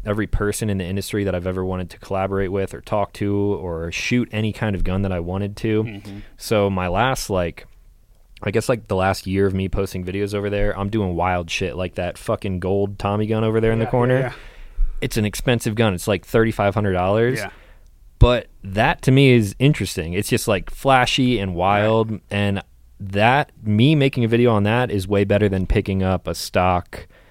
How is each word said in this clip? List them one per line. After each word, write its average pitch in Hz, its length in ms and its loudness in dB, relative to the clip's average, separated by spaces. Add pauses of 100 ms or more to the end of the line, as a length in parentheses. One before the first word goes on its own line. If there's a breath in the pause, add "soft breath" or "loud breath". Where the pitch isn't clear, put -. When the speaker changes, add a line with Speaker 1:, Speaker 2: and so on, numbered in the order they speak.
Speaker 1:
every 104 220 -2
person 104 420 -2
in 98 80 -2
the 92 80 -4
industry 98 380 -4
that 95 100 -2
I've 90 140 -4
ever 92 180 -2
wanted 92 260 -4
to - 80 -20
collaborate 95 520 -2
with 95 240 -4
or - 60 -14
talk 101 320 -4
to 101 220 -2 (200)
or 82 360 -6
shoot - 400 -2
any 107 220 -2
kind 107 220 -2
of 85 80 -2
gun 92 180 0
that 95 100 -2
I 90 80 -4
wanted 98 380 -6
to. 110 260 0
Speaker 2:
Mm-hmm. 104 340 -12 (200 loud breath)
Speaker 1:
So 101 320 2
my 92 180 -2
last, 117 440 0
like, 87 340 -4 (800)
I 104 60 -2
guess, 110 160 -2
like, 120 220 -2
the 101 60 -2
last 95 300 0
year 98 200 2
of 95 80 0
me 95 160 -2
posting 95 340 -4
videos 98 300 -4
over 101 160 -2
there, 101 280 0
I'm 101 120 -2
doing 98 260 -2
wild 87 340 0
shit, 90 280 -4
like 90 180 -6
that 90 220 -6
fucking 98 420 -4
gold 101 400 -2
Tommy 104 260 0
gun 110 200 0
over 110 160 0
there 113 100 2
in 113 80 0
the 113 60 -2
Speaker 2:
Yeah, - 60 -6
Speaker 1:
corner. 127 280 2
Speaker 2:
yeah, 117 80 -2
yeah. 123 60 -10 (680 loud breath)
Speaker 1:
It's - 160 -4
an 107 60 2
expensive 113 520 0
gun. 110 180 2
It's, 87 160 -4
like, 98 160 0
thirty-five 110 480 2
hundred 101 200 0
dollars. 107 460 2
Speaker 2:
Yeah. 98 120 -8 (680 loud breath)
Speaker 1:
But 120 280 4 (160)
that 110 400 0
to 135 80 4
me 135 200 8
is 110 280 4
interesting. 98 540 0
It's 101 140 -2
just, - 200 0
like, 98 220 0
flashy 127 680 2
and 92 160 -4
wild, 107 560 2
Speaker 2:
Right. 104 100 -8 (100)
Speaker 1:
and 101 320 -2 (480)
that, 120 400 2 (120)
me 113 320 4
making 135 280 2
a 113 40 2
video 117 260 4
on 104 100 2
that 117 280 0
is 98 160 -4
way 101 160 2
better 101 260 2
than 95 180 0
picking 98 360 0
up 92 240 0
a 85 80 -4
stock - 720 0 (240 soft breath)